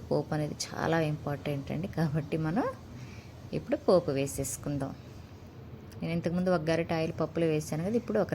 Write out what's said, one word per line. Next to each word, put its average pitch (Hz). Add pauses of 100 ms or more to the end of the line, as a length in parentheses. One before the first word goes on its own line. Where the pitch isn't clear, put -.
పోపు 147
అనేది 151 (100)
చాలా - (140)
ఇంపార్టెంట్ 143
అండి, 165 (100)
కాబట్టి 156
మనం 202 (960)
ఇప్పుడు - (120)
పోపు 175
వేసేసుకుందాం. 139 (1080)
నేను 165
ఇంతకుముందు 180
ఒక 156
గరిటె 165
ఆయిల్ 165
పప్పులో 165
వేసాను 156
కదా, 233
ఇప్పుడు 214
ఒక 160